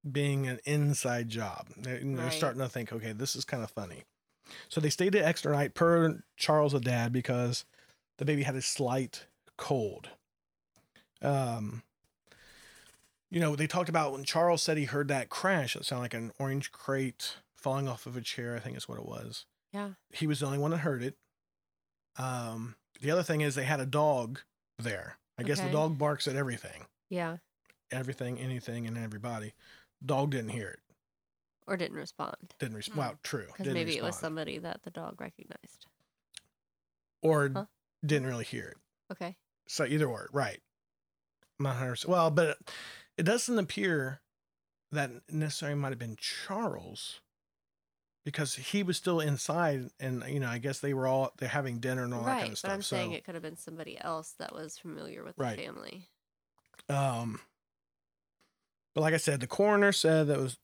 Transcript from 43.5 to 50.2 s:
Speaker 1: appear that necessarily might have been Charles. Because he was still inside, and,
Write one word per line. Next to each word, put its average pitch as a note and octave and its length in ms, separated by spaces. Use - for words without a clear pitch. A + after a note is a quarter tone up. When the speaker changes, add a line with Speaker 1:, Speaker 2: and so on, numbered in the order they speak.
Speaker 1:
appear D#3 600
that C3 400
necessarily D3 460
might C#3 100
have B2+ 100
been A2+ 180
Charles. - 1040
Because C#3+ 300
he G3+ 280
was F3+ 140
still E3+ 240
inside, D3 720
and, B2+ 280